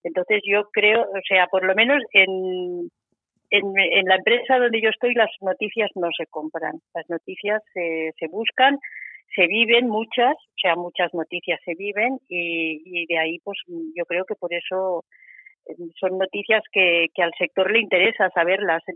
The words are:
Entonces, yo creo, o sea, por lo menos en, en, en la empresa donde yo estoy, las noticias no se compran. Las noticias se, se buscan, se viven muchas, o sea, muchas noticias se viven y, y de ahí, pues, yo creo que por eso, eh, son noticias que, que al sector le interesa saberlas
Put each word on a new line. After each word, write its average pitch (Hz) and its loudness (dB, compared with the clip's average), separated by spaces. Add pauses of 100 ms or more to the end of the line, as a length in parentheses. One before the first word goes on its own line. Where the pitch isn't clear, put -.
Entonces, 180 -2
yo 202 0
creo, 214 4
o 196 -4
sea, 185 4
por 190 0
lo 190 2
menos 247 4 (100)
en, 185 0 (600)
en, 196 0
en 190 4
la 185 6
empresa 240 2
donde 226 2
yo 220 4
estoy, 247 0
las 226 4 (100)
noticias 196 -2
no 175 -2
se 165 -6
compran. 160 -8 (140)
Las 165 -8
noticias 202 -4 (100)
se, 160 -4
se 165 -6
buscan, 247 0 (580)
se 180 4
viven 233 4
muchas, 233 0
o - -16
sea, 175 2
muchas 175 -4
noticias 175 -6
se 175 -6
viven 208 -4 (100)
y, 165 -4 (200)
y 160 -10
de 165 -2
ahí, 160 -2
pues, 196 -10 (400)
yo 175 -4
creo 180 -4
que 208 -8
por 175 -8
eso, 185 -4 (640)
eh, - -14 (240)
son 185 -2
noticias 202 -2 (100)
que, 170 2
que 185 -2
al 170 0
sector 185 0
le 226 2
interesa 190 2
saberlas 180 0 (140)